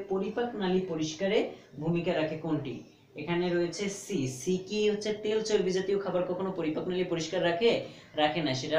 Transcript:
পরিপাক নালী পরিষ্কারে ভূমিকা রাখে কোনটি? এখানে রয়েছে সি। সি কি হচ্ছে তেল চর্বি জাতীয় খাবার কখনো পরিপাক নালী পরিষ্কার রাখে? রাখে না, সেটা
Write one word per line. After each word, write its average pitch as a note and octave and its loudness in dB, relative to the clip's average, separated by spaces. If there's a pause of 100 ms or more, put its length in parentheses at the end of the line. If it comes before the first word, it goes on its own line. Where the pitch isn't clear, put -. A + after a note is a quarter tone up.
(100)
পরিপাক G#3+ 0 (120)
নালী F#3 4 (100)
পরিষ্কারে F#3+ 0 (440)
ভূমিকা E3+ 2
রাখে D#3 -2
কোনটি? C#3 -2 (440)
এখানে E3+ 0 (100)
রয়েছে F3 0 (180)
সি। G3 -4 (220)
সি F#3 0 (160)
কি G#3 -2 (140)
হচ্ছে G#3 -2 (140)
তেল G#3+ 2 (100)
চর্বি F#3 4
জাতীয় G3 0
খাবার F3+ 0
কখনো F3+ -2
পরিপাক D#3+ -2
নালী F3+ 2
পরিষ্কার E3 -2
রাখে? A3 4 (500)
রাখে D3+ 4
না, C3 0
সেটা D#3 -2